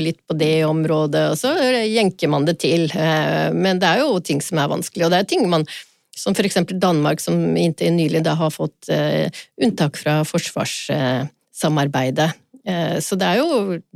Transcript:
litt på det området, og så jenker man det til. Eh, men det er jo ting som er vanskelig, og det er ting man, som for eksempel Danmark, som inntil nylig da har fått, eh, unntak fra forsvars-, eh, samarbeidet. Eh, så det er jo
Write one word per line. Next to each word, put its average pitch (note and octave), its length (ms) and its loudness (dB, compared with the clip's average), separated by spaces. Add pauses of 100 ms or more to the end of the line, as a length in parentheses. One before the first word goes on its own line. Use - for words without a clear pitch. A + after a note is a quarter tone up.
litt D#3+ 160 -2 (100)
på E3 80 -2
det D#3 320 2
området, D#3 600 0
og D#3 100 -2
så C4+ 140 0 (320)
jenker G#3 420 0
man D3 220 2
det - 100 -2
til. E3 320 2
Eh, D#3 640 0
men F#3 260 0
det F#3 80 2
er F#3 140 2
jo C4 180 2
ting C#3+ 240 -2
som D#3+ 160 -2
er C#3+ 140 0
vanskelig, F3 320 -2
og F3 80 4
det F#3 80 4
er G3+ 80 -6
ting D#4+ 180 2
man, E3 160 2 (560)
som G3 160 -2
for G3+ 80 2
eksempel F#3+ 380 0
Danmark, D#3 420 2
som E3+ 140 0 (180)
inntil E3+ 400 2
nylig E3 300 2
da D3+ 100 2
har D#3+ 160 0
fått, - 400 -8
eh, D3+ 380 0 (320)
unntak F3 340 0
fra D3+ 220 0 (100)
forsvars-, - 640 -4
eh, C3 320 0 (320)
samarbeidet. C#3+ 800 0 (320)
Eh, E3+ 340 -2
så F#3+ 160 -4
det F3+ 140 0
er G#3 100 2
jo G#3 400 0 (160)